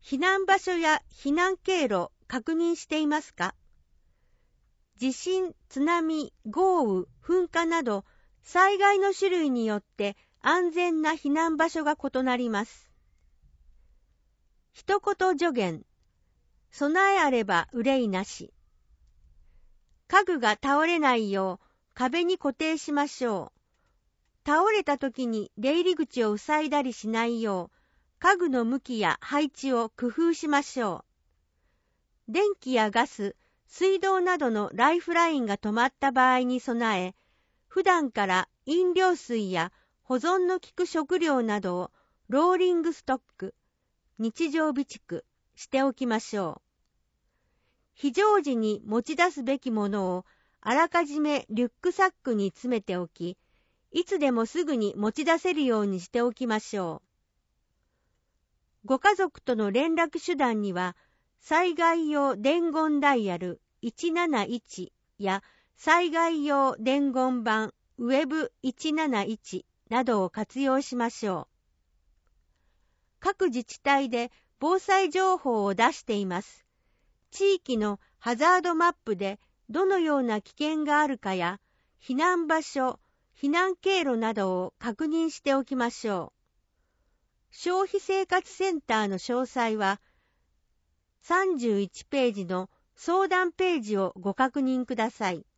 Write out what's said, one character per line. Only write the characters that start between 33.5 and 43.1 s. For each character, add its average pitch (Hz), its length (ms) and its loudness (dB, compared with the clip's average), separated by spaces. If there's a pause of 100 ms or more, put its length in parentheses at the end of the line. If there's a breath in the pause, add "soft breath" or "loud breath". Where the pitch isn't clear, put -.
水 381 320 2
道 381 200 2
な 359 160 2
ど 277 140 0
の 208 240 0
ラ 285 200 4
イ 349 40 2
フ 339 160 -4
ラ 339 140 4
イ 311 100 0
ン 240 80 -2
が 202 120 -2
止 208 120 -4
ま 233 160 2
っ 269 120 -2
た 277 120 0
場 254 220 4
合 254 80 4
に 254 180 0
備 233 420 -2
え、 185 140 -6 (540)
普 392 160 -2
段 339 260 2
か 208 160 -2
ら 185 220 2 (180)
飲 359 280 2
料 370 200 4
水 220 380 -4
や 175 200 -2 (300)
保 254 140 -2
存 359 300 0
の 370 120 0
効 - 160 -12
く 359 120 -2
食 330 340 -2
料 285 220 2
な 208 180 -2
ど 185 180 -4
を 180 140 -8 (360)
ロ 320 260 4
ー - 20 2
リ 359 160 2
ン 339 100 2
グ 330 100 -2
ス - 120 -12
ト 262 100 -2